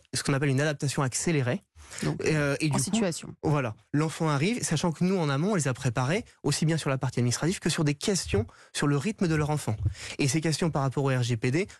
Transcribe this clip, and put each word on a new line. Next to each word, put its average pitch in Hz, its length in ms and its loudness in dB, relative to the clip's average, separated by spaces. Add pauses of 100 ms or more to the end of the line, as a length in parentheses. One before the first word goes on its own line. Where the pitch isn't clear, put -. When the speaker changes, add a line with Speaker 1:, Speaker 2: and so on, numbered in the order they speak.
(140)
Speaker 1:
ce - 100 -4
qu'on 147 100 2
appelle 139 160 2
une 135 120 4
adaptation 147 400 -2
accélérée. 139 640 0 (400)
Speaker 2:
Donc, 151 220 -2
Speaker 1:
Euh, 147 360 2
et 156 40 0
Speaker 2:
en 151 40 2
Speaker 1:
du - 20 2
coup, 135 80 0
Speaker 2:
situation. 185 640 -2
Speaker 1:
voilà, 139 320 0 (180)
l'enfant 151 340 0
arrive, 156 360 0
sachant 165 280 0
que 160 120 -2
nous, 190 140 2
en 156 120 2
amont, 147 220 2
on 220 40 2
les 147 120 0
a 131 60 0
préparés, 135 520 -2 (160)
aussi 151 240 0
bien 160 120 2
sur 143 120 -2
la 135 80 2
partie 131 220 -2
administrative 123 400 0
que - 100 -4
sur 160 140 0
des 147 100 2
questions - 540 0 (260)
sur - 140 0
le 143 100 4
rythme 180 300 0
de 160 80 2
leur 151 160 0
enfant. 147 240 -2 (420)
Et 147 100 2
ces 156 140 2
questions 160 300 0
par 151 100 0
rapport 135 220 0
au 139 60 2
R 127 120 2
G 120 160 0
P 127 140 0
D 160 160 0 (120)